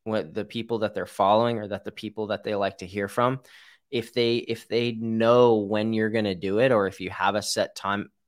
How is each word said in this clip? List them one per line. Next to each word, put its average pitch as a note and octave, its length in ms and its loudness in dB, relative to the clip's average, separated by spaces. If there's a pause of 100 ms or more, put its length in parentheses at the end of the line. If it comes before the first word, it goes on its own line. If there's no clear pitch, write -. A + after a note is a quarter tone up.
what G2+ 300 -4
the G#2+ 120 -6
people A2+ 340 -6
that G#2 140 -2
they're F#2+ 120 -6
following A2 540 2
or G#2 80 -8
that G2 160 -8
the G2+ 80 -12
people G#2+ 360 -10
that G2+ 160 -6
they G#2+ 120 -4
like G2 240 -2
to F#2+ 60 -12
hear G2 220 -6
from, B2+ 340 -2 (500)
if - 220 -4
they, A#2 240 2
if - 300 -8
they A#2 260 -2
know A2+ 640 4
when G#2+ 340 0
you're A2 180 0
gonna G#2+ 260 0
do F#2+ 240 -2
it, B2+ 120 4
or G#2 160 4
if F#2 140 -10
you F2+ 80 -8
have G2 260 0
a G#2 60 4
set - 340 -2
time, G2 340 -2 (180)